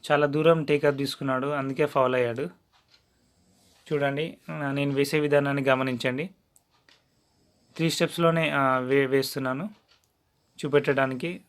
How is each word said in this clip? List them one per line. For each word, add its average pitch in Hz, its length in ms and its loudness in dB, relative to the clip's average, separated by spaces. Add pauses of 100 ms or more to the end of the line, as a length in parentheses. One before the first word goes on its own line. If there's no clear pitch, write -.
(120)
చాలా 147 140 4
దూరం 156 380 4
టేకప్ 143 340 2
తీసుకున్నాడు, 135 480 -4
అందుకే 139 400 -2
ఫౌల్ 131 280 2
అయ్యాడు. 123 340 -2 (1400)
చూడండి, 143 460 -2 (120)
ఆ, 151 200 -6
నేను 143 220 -2
వేసే 139 280 0
విధానాన్ని 143 420 2
గమనించండి. 131 680 -2 (1500)
త్రీ 160 140 0
స్టెప్స్లోనే, 165 600 0
ఆ, 135 280 2
వే-, 135 280 2
వేస్తున్నాను 135 760 -4 (800)
చూపెట్టడానికి. 139 840 0